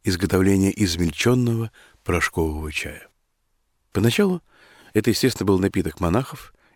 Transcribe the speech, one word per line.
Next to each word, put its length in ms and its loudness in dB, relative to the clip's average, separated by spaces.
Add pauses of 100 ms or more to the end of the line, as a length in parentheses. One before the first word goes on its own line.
изготовления 720 2
измельченного 960 0 (340)
порошкового 680 -2
чая. 360 -10 (840)
Поначалу 500 0 (500)
это, 180 2
естественно, 360 0
был 120 4
напиток 420 -2
монахов 520 -2 (240)